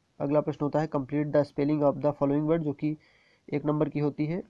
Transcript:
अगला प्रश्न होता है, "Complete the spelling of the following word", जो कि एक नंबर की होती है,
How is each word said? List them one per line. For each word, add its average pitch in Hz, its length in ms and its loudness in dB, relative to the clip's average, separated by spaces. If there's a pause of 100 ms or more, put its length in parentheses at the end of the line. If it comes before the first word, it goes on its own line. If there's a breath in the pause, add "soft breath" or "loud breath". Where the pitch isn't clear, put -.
(200)
अगला 147 200 2
प्रश्न 147 220 -4
होता 147 180 0
है, 156 80 -2
"Complete 147 380 -2
the 147 180 2
spelling 147 380 0
of 139 120 4
the 143 180 0
following 143 340 0
word", 165 120 2
जो 151 140 -2
कि 151 240 -4 (560 soft breath)
एक 147 120 -4
नंबर 151 240 0
की 147 120 -4
होती 147 260 -2
है, 170 240 -6